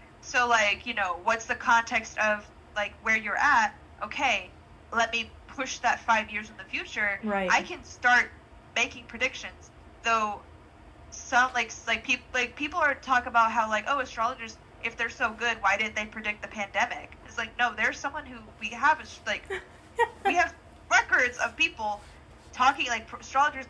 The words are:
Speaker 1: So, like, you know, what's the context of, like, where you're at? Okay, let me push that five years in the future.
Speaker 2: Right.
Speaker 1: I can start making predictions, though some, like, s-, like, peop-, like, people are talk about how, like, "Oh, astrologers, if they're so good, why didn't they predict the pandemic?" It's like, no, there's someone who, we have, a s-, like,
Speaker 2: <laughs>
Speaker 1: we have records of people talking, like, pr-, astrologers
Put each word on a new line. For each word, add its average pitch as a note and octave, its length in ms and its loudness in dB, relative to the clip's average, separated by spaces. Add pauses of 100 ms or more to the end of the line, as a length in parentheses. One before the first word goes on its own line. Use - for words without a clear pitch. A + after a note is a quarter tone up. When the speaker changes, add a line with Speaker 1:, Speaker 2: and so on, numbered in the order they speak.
(220)
Speaker 1:
So, B3 260 2
like, G#3 380 2
you A#3+ 80 -4
know, F#3 300 -2
what's A3+ 220 0
the A#3+ 100 -2
context A3+ 600 2
of, G#3 280 0 (300)
like, G#3 180 -4 (100)
where A3 120 2
you're G#3+ 220 -2
at? A#3 360 4 (300)
Okay, G#3+ 460 -2 (420)
let A3+ 220 0
me A3+ 180 -4 (160)
push - 320 -8
that A#3 220 2
five A3 280 2
years G#3+ 200 -8
in - 80 -20
the F#3+ 80 -16
future. A3 580 -4
Speaker 2:
Right. G3 280 0
Speaker 1:
I B3 120 4
can D#4 200 -12
start B3 460 2 (460)
making B3 300 -4
predictions, A#3 680 -6 (320)
though A3 380 0 (680)
some, - 440 2
like, A#3 140 0
s-, - 200 -16
like, A3 160 -2
peop-, B3+ 180 -2 (120)
like, B3 220 -2
people D4+ 240 -4
are D4 160 4
talk B3 300 2
about A3+ 260 4
how, A3+ 180 2
like, G#3+ 180 0
"Oh, C#4 120 2
astrologers, A#3 580 -4 (260)
if A3+ 140 -6
they're A#3 120 -2
so A#3 220 -2
good, A3+ 300 -2
why G3 160 4
didn't G#3+ 180 -4
they G#3+ 100 -4
predict G#3+ 380 -8
the G3+ 60 -8
pandemic?" G#3 640 -4 (120)
It's - 120 -20
like, A3+ 200 -8
no, A#3+ 160 2
there's A#3 240 -2
someone C#4+ 280 -8
who, B3+ 120 -16 (220)
we A3 100 -10
have, C4+ 300 2
a - 40 -12
s-, - 220 -18
like, G#3 180 -4 (440)
Speaker 2:
<laughs> - 380 0
Speaker 1:
we F4+ 100 4
have E4+ 180 2 (380)
records D#4 480 4
of - 160 -4
people G#3+ 460 -2 (520)
talking, C4+ 340 2
like, A3 200 -4
pr-, A#3+ 100 -12
astrologers C#4 520 0